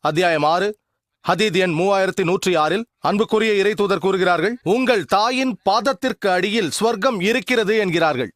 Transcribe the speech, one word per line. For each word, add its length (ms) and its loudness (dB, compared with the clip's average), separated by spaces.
அத்தியாயம் 420 0
ஆறு, 360 0
ஹதீத் 280 0
எண் 140 2
மூவாயிரத்தி 540 0
நூற்றி 300 0
ஆறில், 320 0
அன்புக்குரிய 640 0
இறைத்தூதர் 340 0
கூறுகிறார்கள், 640 0
"உங்கள் 420 0
தாயின் 540 0
பாதத்திற்கு 580 -2
அடியில் 420 0
சுவர்க்கம் 420 0
இருக்கிறது" 560 0
என்கிறார்கள். 580 0